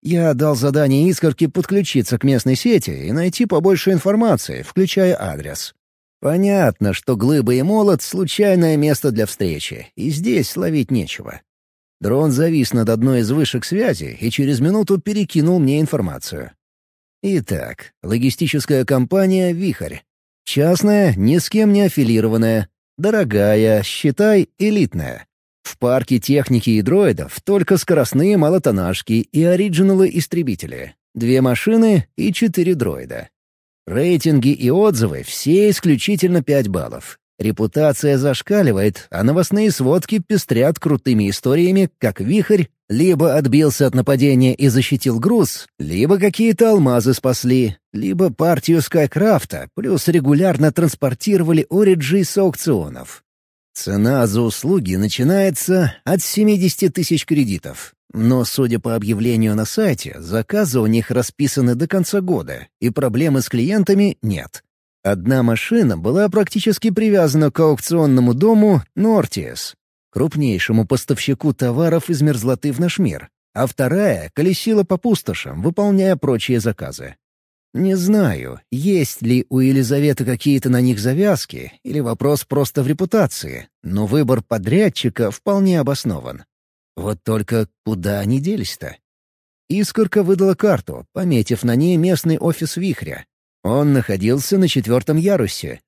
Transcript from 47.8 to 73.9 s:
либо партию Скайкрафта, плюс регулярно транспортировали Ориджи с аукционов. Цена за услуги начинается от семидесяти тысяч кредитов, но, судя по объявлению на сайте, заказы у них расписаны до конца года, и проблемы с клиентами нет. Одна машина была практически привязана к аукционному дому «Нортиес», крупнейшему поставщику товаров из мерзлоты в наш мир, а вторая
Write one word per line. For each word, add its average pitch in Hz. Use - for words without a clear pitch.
либо 175
партию 165
Скайкрафта, 156
плюс 165
регулярно 151
транспортировали 165
Ориджи 185
с 175
аукционов. 87
Цена 117
за 107
услуги 120
начинается 170
от 185
семидесяти 208
тысяч 151
кредитов, 101
но, 120
судя 117
по 117
объявлению 110
на 107
сайте, 185
заказы 117
у 107
них 113
расписаны 127
до 143
конца 190
года, 78
и 117
проблемы 131
с -
клиентами 196
нет. 95
Одна 101
машина 120
была 135
практически 214
привязана 170
к -
аукционному 147
дому 208
«Нортиес», 180
крупнейшему 113
поставщику 135
товаров 151
из 156
мерзлоты 131
в 123
наш 175
мир, 98
а 123
вторая 131